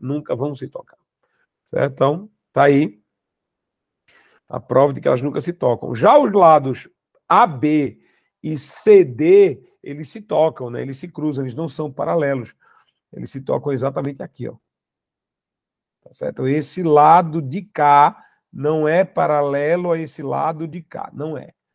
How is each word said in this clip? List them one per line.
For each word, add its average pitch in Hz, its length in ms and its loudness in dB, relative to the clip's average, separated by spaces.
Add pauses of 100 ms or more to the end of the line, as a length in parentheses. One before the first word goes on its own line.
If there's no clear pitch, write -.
nunca 143 340 -8
vão 139 220 -6
se 127 100 -14
tocar. - 320 -18 (680)
Certo? 135 280 -4
Então, 151 380 -2 (220)
tá 139 120 2
aí 143 360 2 (1500)
a 127 100 -10
prova 135 340 2
de 127 80 -10
que - 60 -6
elas 131 160 0
nunca 143 180 -6
se 175 120 -6
tocam. 120 420 -2
Já 196 240 4
os 247 140 2
lados 156 560 4 (400)
A 202 180 4
B 151 540 -2 (420)
e 156 160 -8
C 196 460 4
D, 156 580 2 (180)
eles 143 280 -14
se 220 120 -18
tocam, 156 500 -4
né? 123 120 -8
Eles 135 140 -10
se 180 100 -16
cruzam, 147 380 -6
eles 123 100 -10
não 156 140 -8
são 151 220 -10
paralelos. 143 640 -4 (600)
Eles - 180 -14
se 139 100 -14
tocam 135 320 -6
exatamente 135 520 -6
aqui, 117 240 -14
ó. 110 80 -16 (1500)
Tá - 100 -20
certo? - 360 -8
Esse 151 340 -4
lado 156 580 4
de 143 220 -8
cá 147 640 2 (260)
não 151 360 -2
é 175 160 2
paralelo 151 880 -2
a 165 80 -2
esse 156 240 -12
lado 151 420 -6
de 160 160 -14
cá, - 300 -14
não 147 260 -10
é. - 160 -20 (200)